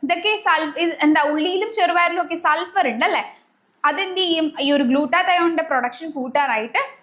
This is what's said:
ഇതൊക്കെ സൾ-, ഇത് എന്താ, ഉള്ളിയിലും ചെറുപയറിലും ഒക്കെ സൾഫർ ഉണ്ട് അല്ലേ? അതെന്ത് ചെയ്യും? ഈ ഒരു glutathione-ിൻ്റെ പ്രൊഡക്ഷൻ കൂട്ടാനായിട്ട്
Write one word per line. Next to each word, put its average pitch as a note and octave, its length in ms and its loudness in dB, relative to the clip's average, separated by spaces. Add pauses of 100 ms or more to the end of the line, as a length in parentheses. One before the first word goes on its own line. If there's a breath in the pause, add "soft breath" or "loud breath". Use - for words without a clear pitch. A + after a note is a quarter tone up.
ഇതൊക്കെ F4 280 -2 (140)
സൾ-, D#4+ 260 0 (120)
ഇത് E4+ 80 0 (140)
എന്താ, D#4 140 6 (120)
ഉള്ളിയിലും F4+ 440 0
ചെറുപയറിലും F4 480 2
ഒക്കെ E4+ 120 -8 (100)
സൾഫർ E4+ 460 0
ഉണ്ട് A3+ 160 -2
അല്ലേ? D4 140 0 (680)
അതെന്ത് F#4 340 -2
ചെയ്യും? E4 240 0 (180)
ഈ - 20 2 (100)
ഒരു C#4+ 140 2
glutathione-ിൻ്റെ E4+ 800 2
പ്രൊഡക്ഷൻ B3+ 480 -4
കൂട്ടാനായിട്ട് B3+ 640 -2 (220)